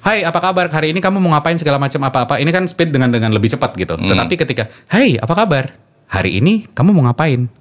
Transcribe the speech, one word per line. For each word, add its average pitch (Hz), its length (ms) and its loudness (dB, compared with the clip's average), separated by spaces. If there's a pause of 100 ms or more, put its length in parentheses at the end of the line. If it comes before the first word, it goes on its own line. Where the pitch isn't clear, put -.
Hai, 208 220 0
apa 165 160 -2
kabar? 180 320 0
Hari 156 240 -2
ini 180 80 -2
kamu 190 160 0
mau 180 160 2
ngapain? 165 240 0
segala 147 180 0
macam 139 300 -2
apa-apa. 131 320 -2
Ini 143 160 0
kan 180 160 2
speed 165 240 -2
dengan, 127 160 2
dengan 113 240 0
lebih 107 160 2
cepat 131 240 -2
gitu. 82 240 -6
Hmm. 82 80 -4
Tetapi 117 320 0
ketika, 127 320 -4 (160)
Hai, 202 320 2
apa 123 160 -2
kabar? 170 400 0 (340)
Hari 92 300 -2
ini 202 340 0
kamu 185 220 2
mau 160 160 4
ngapain? 123 400 0 (100)